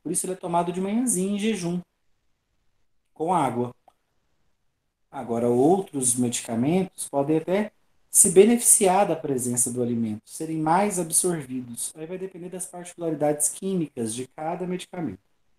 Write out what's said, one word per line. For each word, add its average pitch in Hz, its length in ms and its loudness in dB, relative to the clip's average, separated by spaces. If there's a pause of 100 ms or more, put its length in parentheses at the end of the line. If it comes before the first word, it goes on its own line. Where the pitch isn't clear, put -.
Por 151 100 -8
isso 175 140 -2
ele 185 80 -4
é 190 40 -6
tomado 175 340 0
de 180 100 -4
manhãzinha 202 540 0
em 202 40 -4
jejum, 180 400 -2 (1300)
com 165 200 -2
água. 123 400 0 (1400)
Agora, 120 380 -2
outros 135 680 2
medicamentos 123 920 -2
podem 143 300 0
até 190 340 -2 (380)
se - 220 6
beneficiar 196 760 6
da 160 80 0
presença 123 560 -2
do 123 100 -4
alimento, 117 440 -2
serem 160 320 -8
mais 175 420 2
absorvidos. 135 960 -4
Aí 156 100 -12
vai 180 120 -10
depender 180 320 -12
das 180 160 -10
particularidades 160 840 -2
químicas 160 640 -4
de 127 140 -8
cada 175 400 -6
medicamento. 175 520 -8 (400)